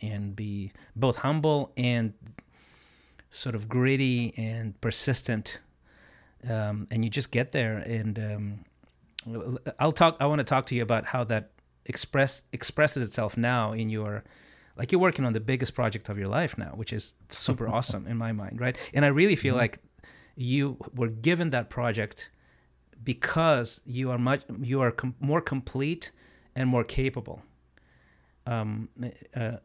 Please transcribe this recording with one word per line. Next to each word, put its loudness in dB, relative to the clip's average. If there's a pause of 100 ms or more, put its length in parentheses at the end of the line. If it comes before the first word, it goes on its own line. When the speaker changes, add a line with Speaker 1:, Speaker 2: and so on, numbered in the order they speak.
Speaker 1:
and -6
be -6 (240)
both 2
humble 2
and 2 (1160)
sort -4
of -6
gritty 2
and -6
persistent. 0 (920)
Um, -2
and 2
you 0
just -2
get 0
there. 0
And, -4
um, -6 (680)
l-, -6
l-, -6
I'll 4
talk, 6
I 4
wanna 2
talk 2
to -2
you 2
about 2
how -2
that -2 (340)
express-, 0
expresses 0
itself -2
now 2
in -2
your, -4 (540)
like, -4
you're 4
working 2
on 2
the 0
biggest -2
project -2
of -6
your -4
life 0
now, -8
which -8
is -6 (160)
super 0
Speaker 2:
<laughs> 0
Speaker 1:
awesome -2
in -4
my -2
mind, -6
right? -2 (160)
And 4
I 6
really 6
feel 0
Speaker 2:
Mm-hmm. 2
Speaker 1:
like 0 (560)
you 0 (180)
were 0
given 2
that -2
project -4 (720)
because 2
you -2
are 0
much, 2 (200)
you 0
are 6
com-, -4
more 2
complete -4 (440)
and 0
more 4
capable, -2 (1040)
um, -4 (460)
uh, -4